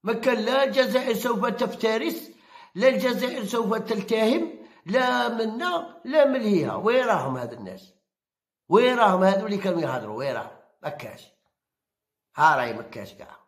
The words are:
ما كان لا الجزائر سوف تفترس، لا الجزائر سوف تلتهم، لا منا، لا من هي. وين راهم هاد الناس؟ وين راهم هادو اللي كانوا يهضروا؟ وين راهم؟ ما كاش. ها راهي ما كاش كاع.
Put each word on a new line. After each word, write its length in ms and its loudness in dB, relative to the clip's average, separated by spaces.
ما 100 -2
كان 320 0
لا 180 2
الجزائر 520 0
سوف 300 -2
تفترس، 840 -2
لا 120 4
الجزائر 580 0
سوف 320 -2
تلتهم، 880 -2
لا 440 0
منا، 760 -4
لا 200 4
من 160 0
هي. 280 2
وين 360 0
راهم 320 0
هاد 160 -8
الناس؟ 400 -16
وين 300 6
راهم 240 6
هادو 220 4
اللي 120 -2
كانوا 240 -2
يهضروا؟ 360 -6
وين 180 -4
راهم؟ 220 -10
ما 80 -8
كاش. 420 -16
ها 200 6
راهي 180 -2
ما 80 -8
كاش 320 -14
كاع. 220 -20